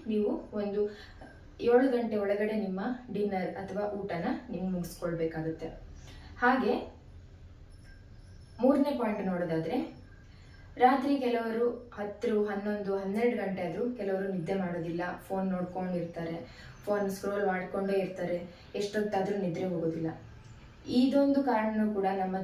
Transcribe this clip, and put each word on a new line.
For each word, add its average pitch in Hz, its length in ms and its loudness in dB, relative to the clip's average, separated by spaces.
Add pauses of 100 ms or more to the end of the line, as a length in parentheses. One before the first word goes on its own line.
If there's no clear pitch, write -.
ನೀವು 214 460 0
ಒಂದು 208 360 0 (720)
ಏಳು 247 300 8
ಗಂಟೆ 220 240 0
ಒಳಗಡೆ 208 380 2
ನಿಮ್ಮ 190 260 0 (340)
ಡಿನ್ನರ್ 190 420 0
ಅಥವಾ 196 360 -4
ಊಟನ 180 340 -4 (260)
ನೀವು 185 160 -2
ಮುಗಿಸ್ಕೊಳ್ಬೇಕಾಗತ್ತೆ. 165 1200 -2 (480)
ಹಾಗೆ 247 540 4 (1700)
ಮೂರನೇ 277 380 6
ಪಾಯಿಂಟ್ 202 300 0
ನೋಡೋದಾದ್ರೆ, 165 680 0 (840)
ರಾತ್ರಿ 269 400 6
ಕೆಲವರು 233 760 0
ಹತ್ತು, 214 520 0
ಹನ್ನೊಂದು, 202 520 -2
ಹನ್ನೆರಡು 214 400 2
ಗಂಟೆ 185 320 -2
ಆದ್ರೂ 233 220 -2
ಕೆಲವರು 190 420 -2
ನಿದ್ದೆ 180 200 -2
ಮಾಡೋದಿಲ್ಲ, 170 480 -2 (260)
ಫೋನ್ 190 200 0
ನೋಡ್ಕೊಂಡಿರ್ತಾರೆ, 180 1200 -4 (180)
ಫೋನ್ 202 240 2
ಸ್ಕ್ರೋಲ್ 202 380 0
ಮಾಡ್ಕೊಂಡೇ 196 460 0
ಇರ್ತಾರೆ, 175 500 0 (320)
ಎಷ್ಟೊತ್ತಾದ್ರೂ 202 640 0
ನಿದ್ರೆ 185 280 0
ಹೋಗೋದಿಲ್ಲ. 165 420 0 (800)
ಇದೊಂದು 277 560 6
ಕಾರಣನೂ 214 500 2
ಕೂಡ 196 120 2
ನಮ್ಮ 190 380 0